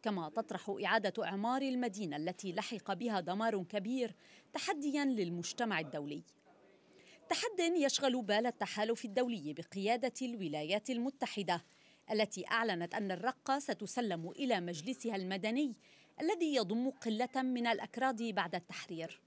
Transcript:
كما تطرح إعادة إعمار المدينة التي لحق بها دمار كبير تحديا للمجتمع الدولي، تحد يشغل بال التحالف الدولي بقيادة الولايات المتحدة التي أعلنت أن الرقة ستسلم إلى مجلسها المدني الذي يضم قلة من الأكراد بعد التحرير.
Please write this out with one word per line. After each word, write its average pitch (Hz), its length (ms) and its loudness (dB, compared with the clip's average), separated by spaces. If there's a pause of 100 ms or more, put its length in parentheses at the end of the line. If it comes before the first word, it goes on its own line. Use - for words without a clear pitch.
كما 185 260 0
تطرح 202 560 -4
إعادة 202 400 2
إعمار 220 380 0
المدينة 220 540 -2
التي 180 360 -2
لحق 202 400 -4
بها 202 280 0
دمار 196 420 0
كبير 214 520 -2 (380)
تحديا 294 520 0
للمجتمع 190 760 0
الدولي، 147 420 -6 (1040)
تحد 415 320 0
يشغل 277 640 4
بال 208 240 4
التحالف 220 580 0
الدولي 208 480 0
بقيادة 208 600 0 (100)
الولايات 190 680 -2
المتحدة 233 760 -2 (460)
التي 208 400 0
أعلنت 196 440 0
أن 202 160 -2
الرقة 247 480 -2
ستسلم 202 720 -2
إلى 240 300 2
مجلسها 175 560 -4
المدني 214 580 0 (460)
الذي 339 340 2
يضم 233 360 2
قلة 247 520 -2
من 247 240 2
الأكراد 233 560 0
بعد 196 320 0
التحرير. 165 720 -8